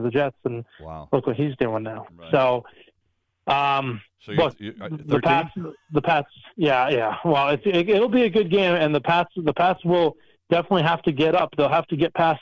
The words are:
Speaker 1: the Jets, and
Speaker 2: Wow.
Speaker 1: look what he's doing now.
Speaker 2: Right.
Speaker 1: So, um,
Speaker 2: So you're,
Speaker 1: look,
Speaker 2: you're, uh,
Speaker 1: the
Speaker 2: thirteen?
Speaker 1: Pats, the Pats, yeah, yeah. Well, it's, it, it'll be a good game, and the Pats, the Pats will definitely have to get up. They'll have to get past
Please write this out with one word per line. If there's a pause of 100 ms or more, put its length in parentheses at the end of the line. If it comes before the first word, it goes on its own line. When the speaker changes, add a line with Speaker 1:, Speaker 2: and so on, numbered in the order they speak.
Speaker 1:
the
Jets,
and (180)
Speaker 2:
Wow.
Speaker 1:
look
what
he's
doing
now.
Speaker 2:
Right.
Speaker 1:
So, (840)
um, (200)
Speaker 2:
So
you're,
Speaker 1:
look,
Speaker 2:
you're,
uh,
Speaker 1:
the
Speaker 2:
thirteen?
Speaker 1:
Pats, (400)
the
Pats, (260)
yeah,
yeah.
Well,
it's,
it,
it'll
be
a
good
game,
and
the
Pats,
the
Pats
will (340)
definitely
have
to
get
up.
They'll
have
to
get
past